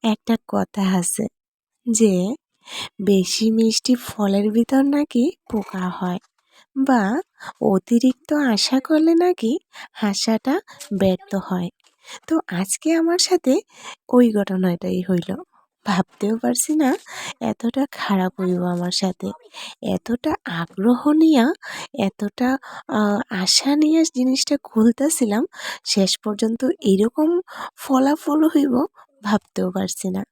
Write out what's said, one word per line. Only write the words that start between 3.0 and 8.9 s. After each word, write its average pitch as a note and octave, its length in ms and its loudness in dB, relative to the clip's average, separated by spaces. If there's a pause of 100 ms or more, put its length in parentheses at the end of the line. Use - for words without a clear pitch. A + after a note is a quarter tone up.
বেশি G3 500 2
মিষ্টি A3+ 440 2
ফলের G#3 560 0
ভিতর A#3 320 2
নাকি C#4+ 480 0 (200)
পোকা F#3+ 380 -4
হয় F3+ 280 -4 (680)
বা A#3+ 340 2 (400)
অতিরিক্ত A#3 720 0
আশা C4 460 0
করলে D#4 360 2